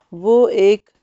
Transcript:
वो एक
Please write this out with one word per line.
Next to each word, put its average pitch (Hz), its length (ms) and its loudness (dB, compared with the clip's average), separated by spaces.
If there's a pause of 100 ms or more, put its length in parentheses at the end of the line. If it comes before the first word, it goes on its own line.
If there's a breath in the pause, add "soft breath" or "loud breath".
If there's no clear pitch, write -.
(140)
वो 226 340 0
एक 202 420 -2 (140)